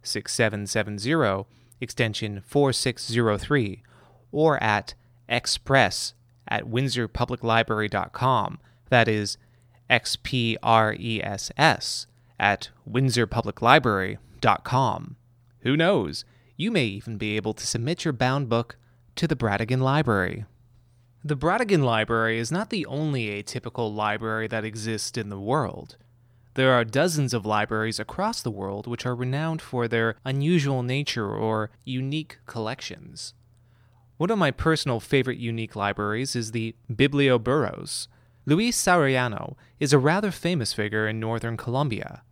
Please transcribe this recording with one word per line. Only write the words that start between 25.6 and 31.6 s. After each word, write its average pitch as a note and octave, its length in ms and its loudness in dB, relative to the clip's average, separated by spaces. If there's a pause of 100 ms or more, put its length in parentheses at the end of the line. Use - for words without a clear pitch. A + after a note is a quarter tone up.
There C3 180 4
are A#2+ 140 4
dozens C#3 480 0
of G#2+ 120 -2
libraries G#2+ 540 0
across G3+ 420 -4
the - 80 -4
world G2 380 -6
which A#2+ 180 -6
are B2 100 0
renowned C#3+ 460 -4
for A#2+ 260 -2
their A2+ 360 2
unusual C#3 580 2
nature B2 480 -2
or G#2+ 420 -2 (120)